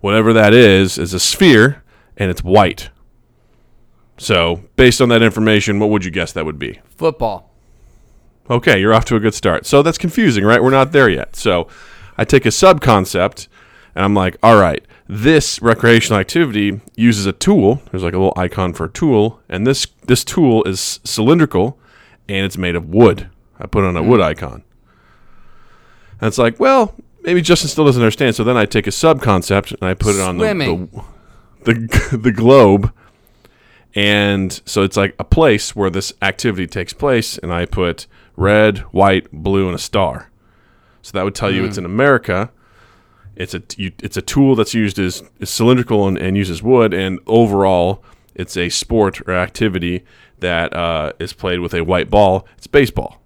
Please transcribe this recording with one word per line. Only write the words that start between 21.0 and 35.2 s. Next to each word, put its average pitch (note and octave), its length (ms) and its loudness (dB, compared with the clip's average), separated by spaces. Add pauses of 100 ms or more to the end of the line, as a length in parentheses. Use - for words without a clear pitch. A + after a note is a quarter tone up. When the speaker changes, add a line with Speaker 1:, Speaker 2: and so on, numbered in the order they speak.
Speaker 1:
cylindrical, B2 720 0 (500)
and G2 160 -6
it's F#2 140 -8
made F2 180 -4
of E2 120 -8
wood. G#2+ 400 2 (300)
I - 80 -16
put G2+ 180 -2
on F2+ 120 -2
a D#2 60 -4
Speaker 2:
Hmm. F2+ 60 0
Speaker 1:
wood A#2 120 4
icon. D#2 420 -6 (1600)
And A2+ 80 -2
it's - 100 -6
like, A#2 220 0
"Well, C4 340 2 (280)
maybe F3 200 0
Justin E3+ 280 2
still D#3 160 0
doesn't B2+ 160 2
understand." A2+ 340 0
So A2 80 -2
then B2 140 0
I G#2 80 2
take G#2 200 -2
a G2 60 -6
sub-concept, G2+ 800 0
and - 160 -12
I F#2+ 60 -2
put G#2 220 -2
it G2 40 -2
on F#2 160 -4
the, G#3+ 80 -2
Speaker 2:
Swimming. C3 460 -4 (720)
Speaker 1:
the, A#2+ 80 0 (380)
the, C3 80 -4
<laughs> - 0 -
the A2+ 140 0
globe. A2+ 600 4 (1040)
And G2+ 720 0
so - 160 -2
it's, G2 140 -2
like, G2+ 220 -2
a - 60 -8